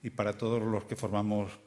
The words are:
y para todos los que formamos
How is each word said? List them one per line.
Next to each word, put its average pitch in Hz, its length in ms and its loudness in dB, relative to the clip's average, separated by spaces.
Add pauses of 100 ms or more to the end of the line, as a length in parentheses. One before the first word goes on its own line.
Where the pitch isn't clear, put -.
y 117 80 -6
para 104 240 0
todos 113 260 2
los 107 260 0
que 113 100 -4
formamos 104 560 0 (160)